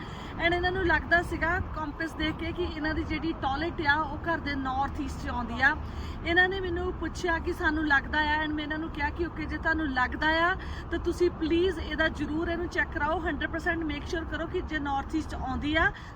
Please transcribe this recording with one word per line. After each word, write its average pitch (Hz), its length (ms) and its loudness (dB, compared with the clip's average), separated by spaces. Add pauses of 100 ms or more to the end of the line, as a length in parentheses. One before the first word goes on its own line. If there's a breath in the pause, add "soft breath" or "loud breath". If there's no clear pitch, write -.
(440 loud breath)
And 339 100 4
ਇਹਨਾਂ 349 180 2
ਨੂੰ 370 140 2
ਲੱਗਦਾ 339 360 4
ਸੀਗਾ 339 380 0
ਕੰਪਸ 311 520 -4
ਦੇਖ 311 240 -2
ਕੇ 330 160 -4
ਕਿ 349 100 -2
ਇਹਨਾਂ 311 320 -2
ਦੀ 311 100 0
ਜਿਹੜੀ 311 280 -2
ਟਾਇਲਟ 294 540 -2
ਆ, 285 80 6
ਉਹ 311 240 0
ਘਰ 330 200 0
ਦੇ 285 160 -2
ਨਾਰਥ 269 460 -2
ਈਸਟ 269 260 -6
'ਚ - 20 -4
ਆਉਂਦੀ 240 320 -4
ਆ। 285 160 6 (500 loud breath)
ਇਹਨਾਂ 359 220 6
ਨੇ 381 120 0
ਮੈਨੂੰ 359 320 -2
ਪੁੱਛਿਆ 330 460 0
ਕਿ 330 140 -2
ਸਾਨੂੰ 320 340 2
ਲੱਗਦਾ 285 320 4
ਆ 302 260 2
and 302 100 -2
ਮੈਂ 302 100 -2
ਇਹਨਾਂ 311 140 -4
ਨੂੰ 320 120 -6
ਕਿਹਾ 294 200 -2
ਕਿ 339 160 -2
"ਓਕੇ, 302 180 -6
ਜੇ 302 140 -4
ਤੁਹਾਨੂੰ 311 340 2
ਲੱਗਦਾ 254 340 0
ਆ 330 280 4 (360 loud breath)
ਤਾਂ 339 80 0
ਤੁਸੀਂ 349 320 2
ਪਲੀਜ਼ 339 480 2
ਇਹਦਾ 311 300 2
ਜ਼ਰੂਰ 311 400 -2
ਇਹਨੂੰ 339 200 -2
ਚੈੱਕ 294 240 0
ਕਰਾਓ, 320 280 0
ਹੰਡਰਡ 320 300 -2
ਪਰਸੈਂਟ 330 280 0
ਮੇਕ 294 280 -4
ਸ਼ੋਰ 330 180 -4
ਕਰੋ 311 220 -4
ਕਿ 370 140 -2
ਜੇ 311 180 -2
ਨਾਰਥ 277 360 -2
ਈਸਟ 302 200 -2
ਆਉਂਦੀ 262 420 0
ਆ 359 140 6 (260 loud breath)